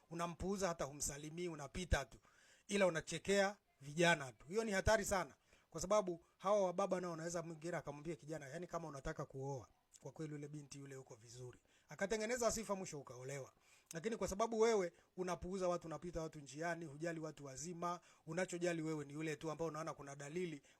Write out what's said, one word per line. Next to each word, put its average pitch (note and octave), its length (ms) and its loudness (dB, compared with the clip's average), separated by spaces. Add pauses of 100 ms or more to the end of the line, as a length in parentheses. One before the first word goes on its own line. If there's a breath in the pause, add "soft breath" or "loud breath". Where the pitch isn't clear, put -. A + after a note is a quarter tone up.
(120 soft breath)
Unampuuza, F3 560 0
hata E3 180 0
humsalimii, D3+ 640 -4
unapita D3 580 0
tu. - 120 -18 (500 loud breath)
Ila G3 200 6
unachekea F#3+ 680 4 (260)
vijana D3 500 4
tu. - 160 -20
Hiyo G#3 160 2
ni A3 80 0
hatari G3+ 340 6
sana. E3+ 300 0 (340 soft breath)
Kwa D#3 120 -8
sababu F#3 440 4 (120 soft breath)
hawa G3+ 280 4
wababa F#3 360 2
nao F3 100 -2
wanaweza E3 300 -4
mwingine E3 360 -6
akamwambia D3 380 -6
kijana, D3 320 -8
Yaani, E3+ 200 -8
kama E3 200 -4
unataka D3+ 380 -6
kuoa, C3+ 420 -6 (400)
kwa C3 60 -14
kweli D3+ 200 -6
yule D3 140 -8
binti C#3+ 320 -12
yule C#3 160 -12
yuko C3 200 -14
vizuri. A#2+ 440 -14 (300 soft breath)
Akatengeneza A3 600 0
sifa, G#3 240 -2
mwisho E3+ 240 -6
ukaolewa. B2+ 520 -8 (420 soft breath)
Lakini G3+ 240 -2
kwa F#3 100 0
sababu A3 320 2
wewe G#3+ 340 6 (240 soft breath)
unapuuza F#3 500 0
watu, E3+ 200 0
unapita D#3+ 340 -4
watu D#3 180 -6
njiani, D#3+ 460 -4
hujali D#3+ 340 -4
watu D3+ 260 -8
wazima, E3+ 540 -4 (280 loud breath)
unachojali E3+ 540 0
wewe D#3 240 -2
ni C#3+ 80 -12
yule D#3 220 -2
tu D#3+ 160 -4
ambao D#3+ 160 -2
unaona D#3 260 -4
kuna C#3 220 -12
dalili D3+ 460 -4 (180 loud breath)